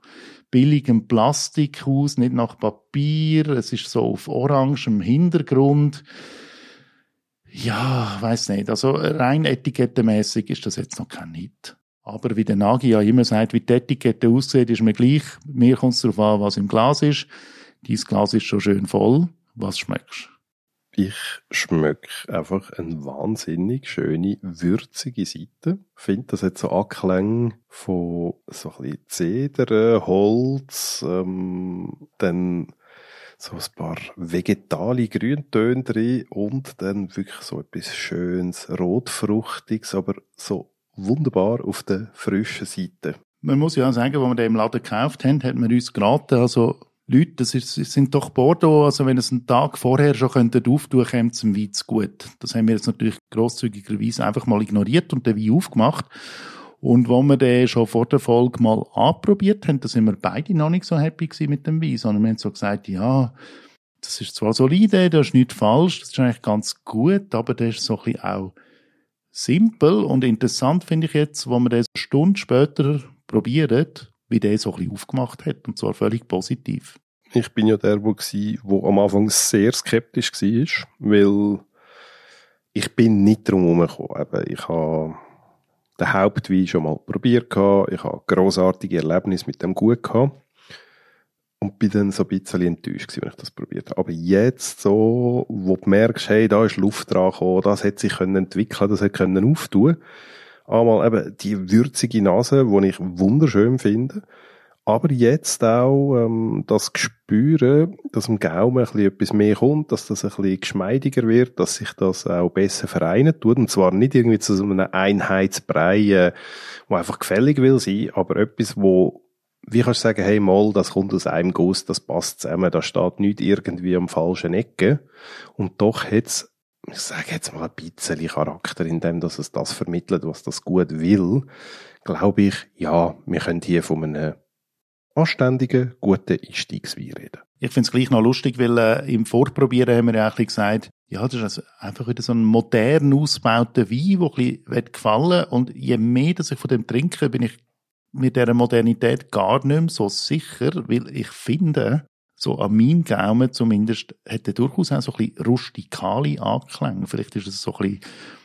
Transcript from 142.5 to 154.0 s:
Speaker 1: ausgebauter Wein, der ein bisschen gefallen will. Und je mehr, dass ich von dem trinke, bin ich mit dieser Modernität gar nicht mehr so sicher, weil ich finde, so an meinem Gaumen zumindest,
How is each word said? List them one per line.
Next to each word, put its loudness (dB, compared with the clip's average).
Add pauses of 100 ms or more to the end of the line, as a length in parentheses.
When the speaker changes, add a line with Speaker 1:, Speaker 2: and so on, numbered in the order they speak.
Speaker 1:
ausgebauter 0
Wein, 0
der 0
ein -6
bisschen -4
gefallen 0
will. 2
Und -2
je -2
mehr, 2
dass -6
ich -8
von -12
dem 0
trinke, -2
bin -2
ich -6 (540)
mit -2
dieser 2
Modernität 2
gar 0
nicht 2
mehr 0
so -2
sicher, -4
weil 0
ich -6
finde, -2 (300)
so -6
an -2
meinem 4
Gaumen 0
zumindest, -2 (140)